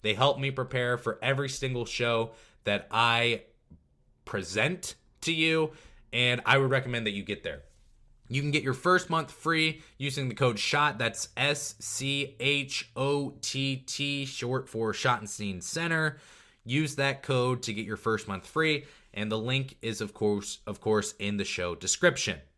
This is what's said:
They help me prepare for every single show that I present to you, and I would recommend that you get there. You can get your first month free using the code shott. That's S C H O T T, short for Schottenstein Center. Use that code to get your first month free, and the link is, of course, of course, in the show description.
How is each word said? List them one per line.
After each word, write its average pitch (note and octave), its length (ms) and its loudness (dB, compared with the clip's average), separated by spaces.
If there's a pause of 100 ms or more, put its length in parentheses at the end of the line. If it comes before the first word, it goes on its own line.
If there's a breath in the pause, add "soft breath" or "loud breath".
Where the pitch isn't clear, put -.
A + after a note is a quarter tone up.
They G#2+ 140 4
help C3+ 240 4
me C3+ 100 -2
prepare B2 480 0
for A#2 240 -4
every C3+ 280 0
single B2+ 360 -4
show A#2 460 0 (320 loud breath)
that G#2 260 0
I A#2 540 4 (840)
present G#2+ 680 -2 (260)
to E3 100 -2
you, D#3+ 420 2 (380 loud breath)
and B2 320 2
I C3 140 6
would C3+ 140 4
recommend B2 340 0
that G#2 60 2
you G2+ 100 -4
get G2+ 220 -6
there. C#2 180 -8 (680)
You C3+ 120 0
can D3 100 0
get D3 100 2
your B2+ 120 0
first F3+ 360 2
month D#3+ 220 -2
free D#3+ 500 0 (160 loud breath)
using C3+ 300 -4
the A2+ 80 -4
code A#2+ 240 2
shott. D3 380 2
That's - 400 -2
S C#3+ 420 -2
C C#3 600 -4
H C#3 560 -2
O C#3 440 0
T C3+ 360 -2
T, C#3 480 -4
short C3 420 -4
for A2 240 -2
Schottenstein G#2 720 -2
Center. D#3+ 540 -2 (480 loud breath)
Use C#3 300 0
that C#3 280 0
code B2+ 400 2
to A2+ 100 -4
get G#2+ 120 -6
your G#2 100 -6
first G#2+ 320 0
month F#2+ 180 -6
free, D#3 380 0 (300 loud breath)
and G#2+ 180 -4
the A2 60 0
link C3 440 -2
is, A2+ 200 -4
of G2+ 120 -6
course, G#2 540 0
of G2+ 140 -10
course, G#2+ 380 2
in G#2 180 -2
the F#2+ 80 0
show F2 280 -4
description. F#2 640 0 (180)